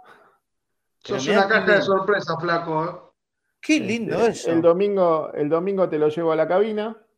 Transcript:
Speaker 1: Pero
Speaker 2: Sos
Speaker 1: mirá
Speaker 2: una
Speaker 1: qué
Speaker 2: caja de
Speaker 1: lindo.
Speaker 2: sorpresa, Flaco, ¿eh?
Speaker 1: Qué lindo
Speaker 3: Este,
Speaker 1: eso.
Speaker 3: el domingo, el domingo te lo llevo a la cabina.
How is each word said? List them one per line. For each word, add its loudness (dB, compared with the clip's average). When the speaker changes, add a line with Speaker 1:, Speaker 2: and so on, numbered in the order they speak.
Speaker 1:
Pero -4
Speaker 2:
Sos -4
Speaker 1:
mirá 4
Speaker 2:
una 4
Speaker 1:
qué 2
Speaker 2:
caja 2
de 4
Speaker 1:
lindo. 0
Speaker 2:
sorpresa, 0
Flaco, -2
¿eh? -10
Speaker 1:
Qué 0
lindo -4
Speaker 3:
Este, 4
Speaker 1:
eso. -4
Speaker 3:
el 2
domingo, 2
el -2
domingo 0
te -4
lo 2
llevo 0
a 0
la 2
cabina. -2